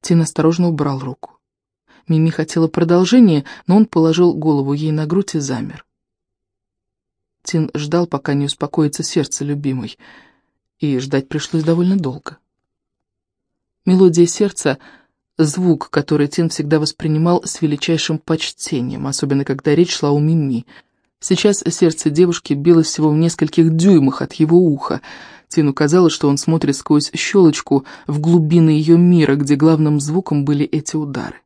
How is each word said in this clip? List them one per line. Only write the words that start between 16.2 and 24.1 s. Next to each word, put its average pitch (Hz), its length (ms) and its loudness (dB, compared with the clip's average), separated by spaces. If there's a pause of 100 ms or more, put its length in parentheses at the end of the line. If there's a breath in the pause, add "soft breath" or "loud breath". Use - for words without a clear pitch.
Тин 165 220 -2
всегда 151 300 -2
воспринимал 156 640 -2
с - 180 -10
величайшим 156 580 -2
почтением, 135 880 -6
особенно 139 360 -2
когда 135 300 -2
речь 170 200 2
шла 143 180 -2
о 147 80 2
Мими. 147 480 -2 (520 soft breath)
Сейчас 196 480 0
сердце 160 420 0
девушки 170 440 0
билось 160 340 4
всего 156 220 -2
в 151 60 0
нескольких 160 600 0
дюймах 165 460 4